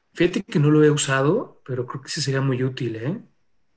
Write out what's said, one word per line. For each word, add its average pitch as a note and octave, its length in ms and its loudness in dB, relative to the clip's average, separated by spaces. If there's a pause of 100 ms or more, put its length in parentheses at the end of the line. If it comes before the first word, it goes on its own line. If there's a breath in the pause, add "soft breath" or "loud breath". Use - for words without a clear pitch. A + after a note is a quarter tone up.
(140)
Fíjate F3 300 0
que - 140 -4
no D3 120 4
lo D3+ 140 6
he D3+ 60 6
usado, D3 760 0
pero B2+ 220 -6
creo C3 160 -12
que - 60 -16
sí - 140 -6
sería C3+ 180 -2
muy C3 220 0
útil, B2+ 340 -4
¿eh? C#3 260 -6 (540)